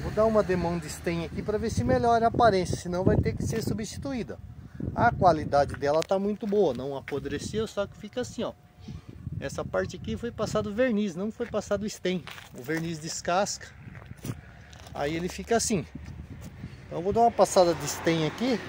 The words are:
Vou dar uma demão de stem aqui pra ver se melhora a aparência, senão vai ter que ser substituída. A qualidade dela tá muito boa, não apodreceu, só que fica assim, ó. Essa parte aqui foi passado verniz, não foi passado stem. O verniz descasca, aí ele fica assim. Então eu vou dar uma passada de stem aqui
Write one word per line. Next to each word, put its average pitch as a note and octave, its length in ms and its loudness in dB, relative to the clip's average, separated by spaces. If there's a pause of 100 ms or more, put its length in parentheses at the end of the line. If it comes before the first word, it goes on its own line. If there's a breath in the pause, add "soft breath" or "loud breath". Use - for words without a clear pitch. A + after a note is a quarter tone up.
Vou D#3+ 80 -2
dar G#3+ 140 4
uma A3 180 6
demão E3+ 340 0
de D#3+ 120 -8
stem E3+ 340 -4
aqui - 180 -6
pra G#3 160 -2
ver A3 120 0
se - 140 -2
melhora A#3+ 420 4
a - 20 6
aparência, F#3+ 480 4
senão F3 280 -4
vai G#3 120 6
ter A3 180 2
que - 100 -4
ser A3+ 200 -2
substituída. G#3+ 720 -6 (560 loud breath)
A A3+ 160 4
qualidade D3+ 680 4
dela C#3+ 280 2
tá F#3+ 160 2
muito G3+ 260 -2
boa, G3 280 4
não C3+ 240 -4
apodreceu, C#3+ 680 -4
só G3+ 220 -4
que - 100 -16
fica G#3+ 240 -10
assim, A#3 220 -6
ó. C#3+ 80 -4 (880 loud breath)
Essa C#3 240 -6
parte F#3+ 320 -2
aqui G#3 220 -6
foi A#3 120 -6
passado G#3+ 440 -2
verniz, G#3 420 2
não G3+ 160 -4
foi A#3+ 140 -6
passado G#3 440 -2
stem. F3+ 340 -2 (340)
O B2+ 40 -14
verniz D#3+ 380 -4
descasca, E3+ 680 -2 (1300 loud breath)
aí D3 220 -2
ele F3 140 -2
fica G3 260 -2
assim. G#3+ 300 2 (1040 loud breath)
Então D3+ 120 -8
eu - 20 -6
vou G3 120 0
dar A3 80 6
uma A#3 100 8
passada F#3 420 6
de D3 140 -4
stem E3 400 2
aqui A3+ 420 0